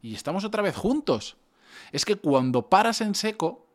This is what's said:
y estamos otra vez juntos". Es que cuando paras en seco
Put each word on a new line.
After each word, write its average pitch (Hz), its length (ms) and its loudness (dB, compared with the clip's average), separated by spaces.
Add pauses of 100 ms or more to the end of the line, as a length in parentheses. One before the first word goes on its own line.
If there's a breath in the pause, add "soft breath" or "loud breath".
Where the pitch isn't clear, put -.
y 113 100 -10
estamos 165 300 -4
otra 214 180 -2
vez 190 140 0
juntos". 226 600 -2 (540 loud breath)
Es 143 140 -2
que 139 120 0
cuando 127 520 2
paras 220 320 4
en 208 140 -2
seco 214 580 -4